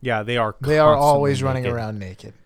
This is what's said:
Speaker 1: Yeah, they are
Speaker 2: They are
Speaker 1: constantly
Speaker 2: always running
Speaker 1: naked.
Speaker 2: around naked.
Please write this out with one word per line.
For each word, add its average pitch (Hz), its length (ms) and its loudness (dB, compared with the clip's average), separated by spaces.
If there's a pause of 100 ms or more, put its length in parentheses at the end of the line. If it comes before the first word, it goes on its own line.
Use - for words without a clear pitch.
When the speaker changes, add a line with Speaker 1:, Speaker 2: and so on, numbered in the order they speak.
Speaker 1:
Yeah, 117 220 -2
they 117 140 -4
are 110 240 -2
Speaker 2:
They 147 180 0
are 151 160 6
Speaker 1:
constantly 143 220 2
Speaker 2:
always 143 260 0
running 131 220 -2
Speaker 1:
naked. 120 120 -2
Speaker 2:
around 107 220 -8
naked. 95 360 -14 (120)